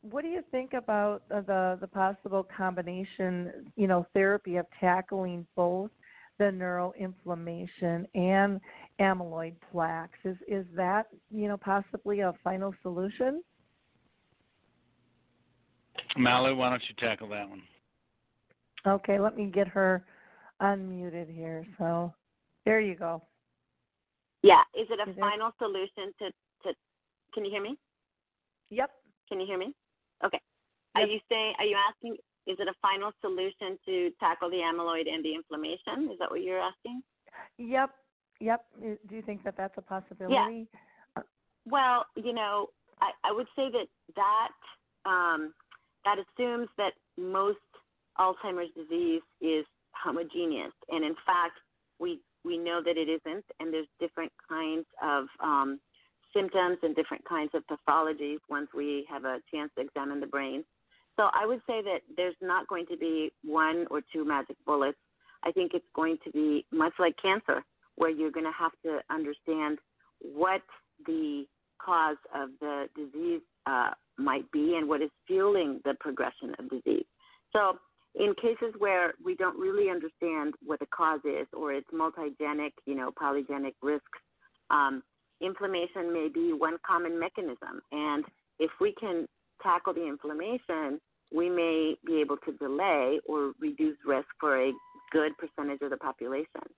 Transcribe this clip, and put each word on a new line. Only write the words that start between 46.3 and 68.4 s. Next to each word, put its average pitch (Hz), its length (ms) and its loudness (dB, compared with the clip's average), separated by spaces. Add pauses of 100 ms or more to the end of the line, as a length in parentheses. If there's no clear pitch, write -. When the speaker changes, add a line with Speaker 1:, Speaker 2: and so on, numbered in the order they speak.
Speaker 3:
that 202 160 0 (260)
most 190 400 0 (600)
Alzheimer's 185 560 0
disease 165 460 0 (180)
is 156 260 0 (240)
homogeneous. 160 840 -4 (160)
And 160 160 -2
in 160 120 -2 (100)
fact, 175 320 2 (400)
we, 170 220 -4 (240)
we 170 140 -2
know 170 220 -2
that 165 160 2
it 160 120 0
isn't, 160 360 -4 (140)
and 160 160 -6
there's 156 140 -4 (100)
different 165 320 -6 (180)
kinds 160 380 -4 (160)
of, 143 240 2 (160)
um, 139 380 2 (540)
symptoms 180 480 4
and 156 140 2
different - 320 -2
kinds 151 240 -2
of 151 140 0
pathologies 151 720 2 (100)
once 147 260 -4
we 143 320 -2
have 135 200 -8
a 131 100 -2 (160)
chance 151 240 -6
to - 80 -2
examine 143 340 -6
the 139 80 -4
brain. 139 380 -4 (500)
So 208 200 6
I 208 100 4
would 226 220 0
say 226 160 -2
that 190 160 -2 (180)
there's 180 240 0
not 185 280 0
going 170 180 -4
to 175 100 -6
be 160 340 0 (140)
one 160 460 2
or 151 100 -2 (100)
two 156 140 -2
magic 143 400 -2
bullets. 143 320 2 (480)
I 170 80 0
think 180 220 0
it's 170 100 -2 (100)
going 160 300 2
to 160 60 -10
be 151 420 2
much 160 260 2
like 165 220 4
cancer, 190 420 2 (340)
where 165 120 4
you're 156 220 0
gonna 160 280 -2